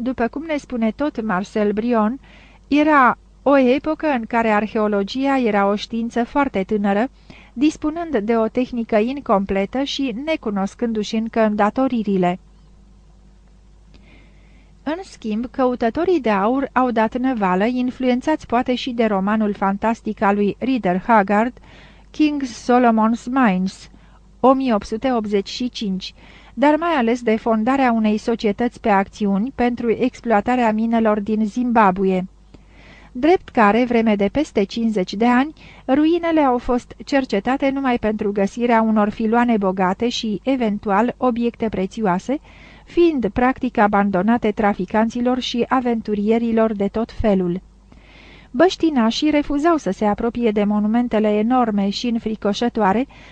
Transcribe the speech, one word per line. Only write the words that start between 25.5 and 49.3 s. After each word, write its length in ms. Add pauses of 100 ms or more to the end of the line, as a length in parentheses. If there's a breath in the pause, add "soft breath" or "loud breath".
cinci, 440 (400 loud breath)
dar 220
mai 160
ales 300
de 140
fondarea 560
unei 260
societăți 640
pe 80
acțiuni 640
pentru 360
exploatarea 800
minelor 480
din 260
Zimbabwe. 800 (840 loud breath)
Drept 380
care, 360
vreme 300
de 160
peste 320
cincizeci 500
de 120
ani, 280 (340 loud breath)
ruinele 540
au 160
fost 380 (100)
cercetate 640
numai 280
pentru 340
găsirea 500
unor 280
filoane 480
bogate 520
și, 340
eventual, 760
obiecte 520
prețioase, 680 (460 loud breath)
fiind 420
practic 500
abandonate 760
traficanților 880
și 280
aventurierilor 1080
de 140
tot 240
felul. 500 (920 loud breath)
Băștinașii 800
refuzau 480